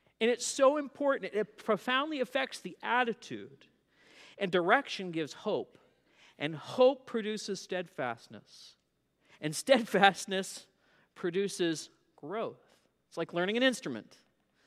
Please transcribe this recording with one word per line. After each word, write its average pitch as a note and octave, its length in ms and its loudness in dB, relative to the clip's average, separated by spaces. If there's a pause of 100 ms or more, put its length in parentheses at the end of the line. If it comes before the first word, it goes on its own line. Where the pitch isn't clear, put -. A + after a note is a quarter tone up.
(220)
And A3+ 80 4
it's A#3 160 0
so C#4 320 4
important. C4+ 560 -2
It G#3 300 -2
profoundly C4 560 0
affects C4 400 -4
the F3 240 -12
attitude. A3 800 -2 (720)
And G3 140 -4
direction F#3 600 2
gives D#3+ 200 -4
hope. D#3+ 460 -6 (600)
And D3+ 160 -4
hope B3+ 520 2
produces G#3+ 560 -6
steadfastness. C3 1120 -10 (640)
And D3+ 160 -6
steadfastness G3 1120 2 (480)
produces F3 760 -2 (280)
growth. E3+ 420 -8 (480)
It's - 100 -16
like E3 160 -4
learning F3+ 220 2
an A#3+ 80 2
instrument. D#3 540 -2 (500)